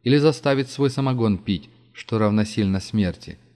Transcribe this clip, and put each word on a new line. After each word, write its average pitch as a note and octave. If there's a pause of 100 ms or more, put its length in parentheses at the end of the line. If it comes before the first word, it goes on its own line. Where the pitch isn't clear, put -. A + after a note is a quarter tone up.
Или C3
заставит C#3+
свой C#3
самогон B2
пить, F2+ (240)
что -
равносильно G#2
смерти. - (180)